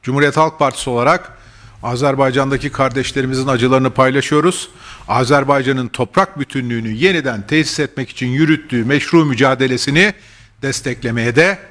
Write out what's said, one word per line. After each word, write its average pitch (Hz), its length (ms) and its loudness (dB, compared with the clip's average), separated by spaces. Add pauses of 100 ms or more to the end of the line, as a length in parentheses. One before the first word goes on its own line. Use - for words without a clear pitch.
Cumhuriyet 139 340 0
Halk 156 220 2
Partisi 135 320 -2
olarak 127 480 0 (440)
Azerbaycan'daki 135 880 0
kardeşlerimizin 131 760 -2
acılarını 131 440 2
paylaşıyoruz. 139 800 0 (400)
Azerbaycan'ın 131 800 0
toprak 147 500 -2
bütünlüğünü 120 540 -6
yeniden 131 540 -2
tesis 156 340 0
etmek 135 300 -6
için - 160 -6
yürüttüğü 139 580 0
meşru 147 400 4
mücadelesini 135 920 2 (480)
desteklemeye 120 760 -2
de 185 220 4 (120)